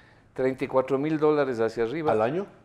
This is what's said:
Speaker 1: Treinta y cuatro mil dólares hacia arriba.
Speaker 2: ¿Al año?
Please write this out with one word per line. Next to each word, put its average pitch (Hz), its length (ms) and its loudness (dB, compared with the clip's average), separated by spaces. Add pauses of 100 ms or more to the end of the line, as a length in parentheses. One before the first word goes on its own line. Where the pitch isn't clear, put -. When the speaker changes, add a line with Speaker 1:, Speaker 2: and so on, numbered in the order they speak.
(340)
Speaker 1:
Treinta 131 300 -2
y - 20 0
cuatro 131 320 2
mil 151 220 -2
dólares 147 400 2
hacia 113 240 0
arriba. 151 260 -2
Speaker 2:
¿Al 110 100 2
año? 156 280 -2 (160)